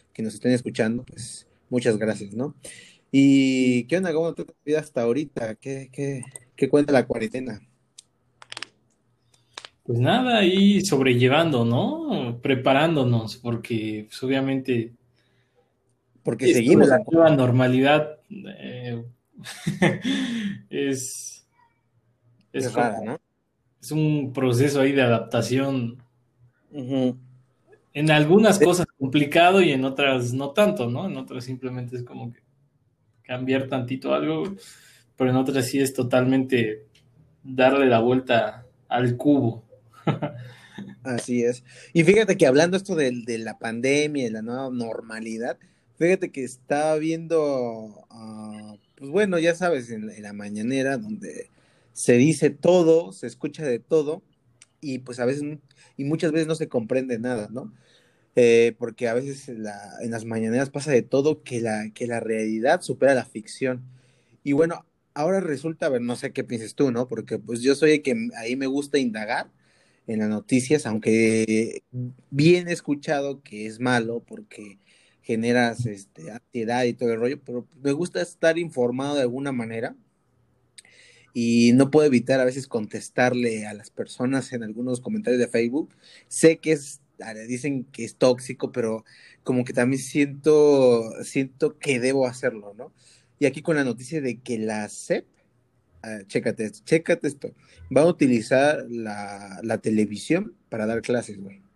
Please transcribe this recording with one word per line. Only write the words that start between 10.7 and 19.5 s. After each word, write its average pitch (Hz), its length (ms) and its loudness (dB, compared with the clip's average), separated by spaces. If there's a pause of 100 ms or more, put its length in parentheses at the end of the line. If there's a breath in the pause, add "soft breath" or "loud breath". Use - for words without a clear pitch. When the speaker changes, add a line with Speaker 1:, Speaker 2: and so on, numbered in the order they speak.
Speaker 2:
sobrellevando, 131 840 4
¿no? 160 800 -2
Preparándonos, 131 960 2
porque, 110 720 -6
pues, - 140 -16
obviamente, 135 680 -2 (1300)
Speaker 1:
Porque 123 240 -2
Speaker 2:
esto 123 120 6
Speaker 1:
seguimos 131 280 8
Speaker 2:
de 139 60 6
la 127 60 6
Speaker 1:
en 110 120 -4
Speaker 2:
nueva 165 200 8
normalidad, 131 880 4 (400)
eh, 123 440 -10 (360)
<laughs> 233 1300 -4